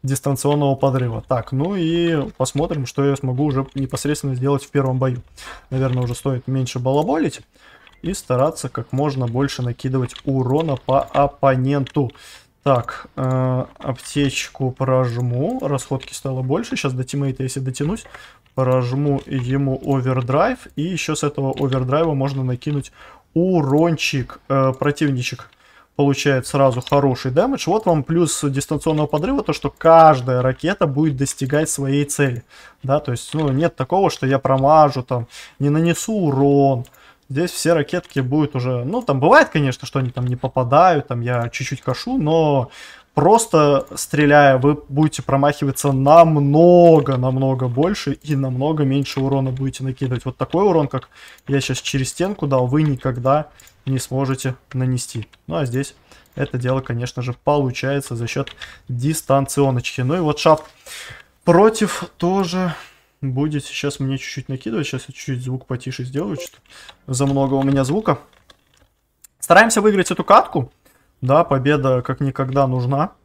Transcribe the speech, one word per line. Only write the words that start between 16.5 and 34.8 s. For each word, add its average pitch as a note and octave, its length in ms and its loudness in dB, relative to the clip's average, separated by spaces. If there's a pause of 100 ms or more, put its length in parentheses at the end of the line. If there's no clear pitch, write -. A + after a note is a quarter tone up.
Сейчас C#3 160 -4
до B2+ 100 -6
тиммейта, C3+ 400 -4
если C3+ 180 -6
дотянусь, D3 440 -6 (500)
прожму C3 720 0
ему C3+ 580 -2
овердрайв. C3 720 0 (180)
И C#3+ 60 -4
еще D#3+ 340 -4
с - 80 -6
этого C#3 340 -2
овердрайва C#3 560 0
можно C3+ 300 -2
накинуть C3+ 480 -4 (420)
урончик. D#3+ 1120 0
Э, C3+ 300 2
противничек C#3 680 -2 (480)
получает C#3 500 2
сразу C3 340 2
хороший C3+ 520 0
дэмэдж. G#3 340 0
Вот G3 200 0
вам D#3+ 180 0
плюс E3 400 -2
дистанционного D3 640 -2
подрыва, G#3 340 -2
то, D#3+ 100 -4
что - 160 -6
каждая D3 720 6
ракета D3+ 440 -2
будет C#3+ 300 0
достигать C#3 540 -2
своей C#3 340 -2
цели. C3+ 400 -2 (400)
Да, C#3 160 2
то B2+ 120 -6
есть, - 220 -8
ну, D#3 140 0
нет D3 260 0
такого, F3+ 340 0
что - 180 -4
я C3+ 120 2
промажу, C3+ 640 4